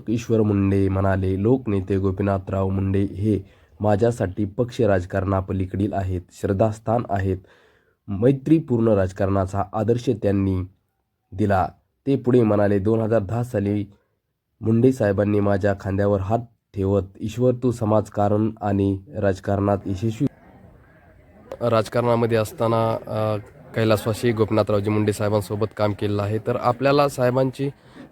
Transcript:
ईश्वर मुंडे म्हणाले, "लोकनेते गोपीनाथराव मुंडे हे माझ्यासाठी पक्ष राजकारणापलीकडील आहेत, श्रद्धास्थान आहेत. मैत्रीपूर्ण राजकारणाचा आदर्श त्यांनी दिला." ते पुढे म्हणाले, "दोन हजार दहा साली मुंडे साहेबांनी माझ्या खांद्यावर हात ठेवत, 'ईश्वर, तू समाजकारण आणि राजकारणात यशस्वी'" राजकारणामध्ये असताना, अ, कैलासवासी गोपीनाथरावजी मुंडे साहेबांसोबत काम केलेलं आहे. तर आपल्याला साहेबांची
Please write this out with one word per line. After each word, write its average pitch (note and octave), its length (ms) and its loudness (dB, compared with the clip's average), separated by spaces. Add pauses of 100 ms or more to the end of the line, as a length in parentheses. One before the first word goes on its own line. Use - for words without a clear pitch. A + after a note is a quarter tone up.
ईश्वर A#2 320 0
मुंडे G2 480 2
म्हणाले, F#2+ 520 0
"लोकनेते G2+ 560 0
गोपीनाथराव G2 720 -2
मुंडे G2 320 0
हे G2+ 380 -2 (400)
माझ्यासाठी G#2 680 0
पक्ष B2 360 -4
राजकारणापलीकडील F#2+ 1120 -2
आहेत, F#2 280 -4 (100)
श्रद्धास्थान A2 760 -2
आहेत. F#2+ 280 -2 (680)
मैत्रीपूर्ण B2+ 800 0
राजकारणाचा G2 760 0 (100)
आदर्श A#2 360 0
त्यांनी G2 520 0 (720)
दिला." F#2+ 380 0 (380)
ते C#3 80 2
पुढे B2+ 280 2
म्हणाले, G#2 360 2
"दोन A2 220 0
हजार A2 180 0
दहा A2 240 -4
साली G2+ 420 -2 (760)
मुंडे A#2 300 4
साहेबांनी G#2 480 2
माझ्या G2+ 400 2
खांद्यावर G2 420 0
हात G#2+ 180 0 (360)
ठेवत, G2 280 0 (160)
'ईश्वर, B2 340 0 (100)
तू B2+ 80 2
समाजकारण G#2+ 800 0 (100)
आणि G2 420 0 (180)
राजकारणात G2+ 640 0
यशस्वी'" A2+ 420 -4 (1400)
राजकारणामध्ये A2+ 680 2
असताना, A2+ 600 0 (100)
अ, G#2+ 300 -2 (380)
कैलासवासी A2+ 560 0
गोपीनाथरावजी G#2+ 580 0
मुंडे G#2 240 2
साहेबांसोबत G#2 520 -2 (120)
काम G#2 160 0
केलेलं G#2 300 -2
आहे. G#2 140 -4
तर A#2+ 240 -4
आपल्याला C#3 480 2
साहेबांची C3 600 -2 (420)